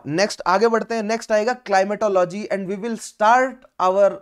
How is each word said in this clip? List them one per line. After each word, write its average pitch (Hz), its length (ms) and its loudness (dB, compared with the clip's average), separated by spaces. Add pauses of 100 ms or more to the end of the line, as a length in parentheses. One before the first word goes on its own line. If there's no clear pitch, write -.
नेक्स्ट 175 400 -2
आगे 196 220 2
बढ़ते 226 260 -2
हैं। 226 80 -4
नेक्स्ट 226 300 -4
आएगा 214 320 0
climatology 202 840 0
and 196 180 -6
we 196 100 -6
will 226 220 -6
start 247 540 2 (300)
our 190 280 4 (120)